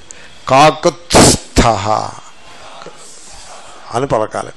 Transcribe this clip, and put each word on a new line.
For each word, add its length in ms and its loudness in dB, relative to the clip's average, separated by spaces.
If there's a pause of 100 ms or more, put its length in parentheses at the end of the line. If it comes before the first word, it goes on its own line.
(480)
కాకుత్స్థ 1120 2 (2250)
అని 120 -2
పలకాలి, 500 -4